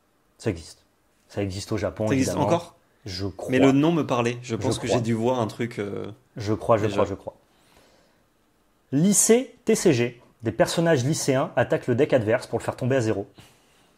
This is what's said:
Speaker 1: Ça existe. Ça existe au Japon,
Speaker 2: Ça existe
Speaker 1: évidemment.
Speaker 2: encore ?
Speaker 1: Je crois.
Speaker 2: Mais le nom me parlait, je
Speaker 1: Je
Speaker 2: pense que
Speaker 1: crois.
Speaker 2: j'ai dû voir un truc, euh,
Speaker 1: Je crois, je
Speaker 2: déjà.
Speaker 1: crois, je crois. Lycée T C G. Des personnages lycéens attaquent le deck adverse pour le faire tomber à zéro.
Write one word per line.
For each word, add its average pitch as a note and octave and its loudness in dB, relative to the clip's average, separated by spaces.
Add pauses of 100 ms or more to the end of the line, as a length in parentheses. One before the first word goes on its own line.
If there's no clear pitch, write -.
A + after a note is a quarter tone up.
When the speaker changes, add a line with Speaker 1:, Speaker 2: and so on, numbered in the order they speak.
(400)
Speaker 1:
Ça A#2+ -4
existe. - -10 (460)
Ça G#2 -6
existe G2 -6
au A2 -2
Japon, G2 -4
Speaker 2:
Ça A2 0
existe C3 0
Speaker 1:
évidemment. - -2
Speaker 2:
encore ? E3+ -2 (300)
Speaker 1:
Je F#2+ -8
crois. - -10
Speaker 2:
Mais C3 2
le C3+ 8
nom D3 4
me D3 0
parlait, A#2+ -2
je - -16
Speaker 1:
Je A2+ -2
Speaker 2:
pense A2+ -2
que B2 -8
Speaker 1:
crois. - 2
Speaker 2:
j'ai A#2 0
dû A2+ 0
voir A#2+ 0
un A2 0
truc, A#2 -8
euh, G2+ -8 (280)
Speaker 1:
Je G#2+ -4
crois, A#2 2
je G#2 0
Speaker 2:
déjà. G2+ -2
Speaker 1:
crois, G2+ 2
je F#2+ -6
crois. - -12 (1600)
Lycée G#3 2 (100)
T A3 4
C G3 4
G. A#2+ 0 (220)
Des A2+ -2
personnages E3 2
lycéens C#3+ 0
attaquent C3 0
le B2 2
deck D3+ 2
adverse A2+ 2
pour A#2 -4
le - -8
faire - -4
tomber C3 -2
à B2+ 2
zéro. G#2 -2 (720)